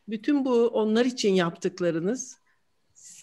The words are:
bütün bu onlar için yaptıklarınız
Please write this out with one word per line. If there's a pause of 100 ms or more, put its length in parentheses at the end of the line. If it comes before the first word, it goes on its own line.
bütün
bu
onlar
için
yaptıklarınız (840)